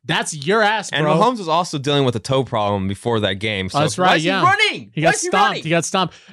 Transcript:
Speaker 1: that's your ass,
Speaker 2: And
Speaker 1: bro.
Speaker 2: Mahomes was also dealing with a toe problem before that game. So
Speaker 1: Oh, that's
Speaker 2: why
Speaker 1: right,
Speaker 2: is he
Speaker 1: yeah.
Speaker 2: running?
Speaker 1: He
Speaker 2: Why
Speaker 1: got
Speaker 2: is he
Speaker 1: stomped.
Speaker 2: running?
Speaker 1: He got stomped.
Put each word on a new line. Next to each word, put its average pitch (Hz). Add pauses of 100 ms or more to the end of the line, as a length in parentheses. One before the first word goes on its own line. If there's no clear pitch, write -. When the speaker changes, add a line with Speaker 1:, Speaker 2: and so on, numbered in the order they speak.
Speaker 1:
that's 170
your 165
ass, 208
Speaker 2:
And 143
Speaker 1:
bro. 151
Speaker 2:
Mahomes 226
was 180
also 160
dealing 143
with 120
a 110
toe 131
problem 104
before 110
that 98
game. 95
So 143
Speaker 1:
Oh, -
that's 151
Speaker 2:
why 180
Speaker 1:
right, 180
Speaker 2:
is 156
he 165
Speaker 1:
yeah. 190
Speaker 2:
running? 370
Speaker 1:
He 156
Speaker 2:
Why 147
Speaker 1:
got -
Speaker 2:
is -
he 349
Speaker 1:
stomped. 202
Speaker 2:
running? 160
Speaker 1:
He 151
got 170
stomped. 185 (180)